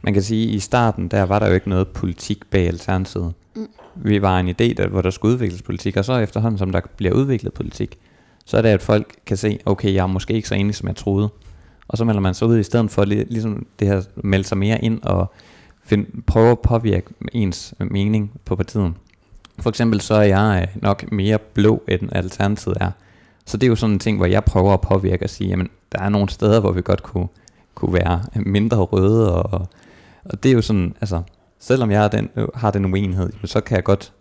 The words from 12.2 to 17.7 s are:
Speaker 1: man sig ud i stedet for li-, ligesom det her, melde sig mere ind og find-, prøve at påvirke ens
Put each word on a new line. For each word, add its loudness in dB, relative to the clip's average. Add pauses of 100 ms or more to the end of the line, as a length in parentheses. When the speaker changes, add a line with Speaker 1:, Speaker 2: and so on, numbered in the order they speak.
Speaker 1:
man 0
sig 0
ud 4
i 2
stedet 0
for 2
li-, 0
ligesom -6 (140)
det 2
her, 2 (140)
melde 0
sig -2
mere 0
ind -2
og 0 (500)
find-, -2
prøve 6
at 2
påvirke 2 (260)
ens -2